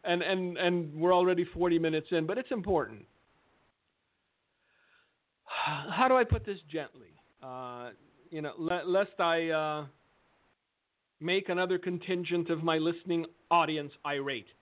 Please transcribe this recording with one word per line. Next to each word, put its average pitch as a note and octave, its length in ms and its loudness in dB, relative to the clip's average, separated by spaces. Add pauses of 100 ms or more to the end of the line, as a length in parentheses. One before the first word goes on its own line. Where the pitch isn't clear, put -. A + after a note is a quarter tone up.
and, F3 180 2
and, F3+ 340 -2
and F3 380 0
we're E3+ 200 4
already F3+ 380 4
forty E3+ 260 2
minutes D#3 320 0
in, D#3+ 160 2
but G3+ 120 -2
it's B3+ 120 -6
important. D#3 540 -2 (2500)
<sighs> - 0 -
How - 640 0
do B3+ 80 6
I A#3+ 80 4
put A#3 220 0
this G3 120 -6 (140)
gently? B2+ 400 -8 (300)
Uh, B2 480 -10 (400)
you D#3+ 120 -8
know, D3 160 -6
le-, E3 280 -2
lest F#3+ 320 2
I, E3 320 2
uh, D3+ 360 -2 (1300)
make F#3+ 300 0
another F3+ 280 0
contingent F3 680 -2
of D#3+ 140 0
my D#3+ 160 2
listening E3+ 480 -2 (240)
audience D#3 420 2 (140)
irate. C#3 400 -4 (160)